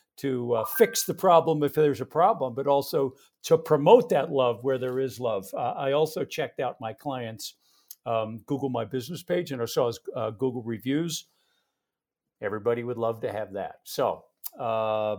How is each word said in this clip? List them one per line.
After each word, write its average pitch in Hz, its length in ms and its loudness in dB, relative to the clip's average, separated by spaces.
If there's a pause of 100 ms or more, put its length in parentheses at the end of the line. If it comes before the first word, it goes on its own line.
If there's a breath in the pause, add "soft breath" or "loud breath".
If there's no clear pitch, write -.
(180 soft breath)
to, 123 360 -2
uh, 113 120 2
fix - 380 2
the 165 100 -4
problem 165 480 4
if 143 140 0
there's 147 260 2
a 120 60 -4
problem, 156 480 2
but 139 100 -4
also 139 480 2 (300 soft breath)
to 165 120 6
promote 165 540 6
that 143 220 2
love 123 320 2
where 131 160 0
there 127 200 -4
is 131 200 -4
love. 107 340 -2
Uh, 120 240 -4
I 139 140 -2
also 156 340 0
checked - 340 -8
out 131 220 -4
my 113 120 -6
client's, 120 600 -8 (520 loud breath)
um, 113 400 -2
Google 139 240 -2
My 120 160 -2
Business 127 360 -8
page, 175 300 -4
and 123 100 -4
I 117 40 0
saw 127 220 0
his, 113 120 -4 (160)
uh, 110 140 -2
Google 123 340 -2
reviews. 135 640 -4 (1160)
Everybody 117 440 -2
would 120 120 -6
love 113 220 -2
to 110 140 -6
have 104 200 -6
that. 95 300 -8
So, 113 400 -2 (340)
uh, 110 600 -2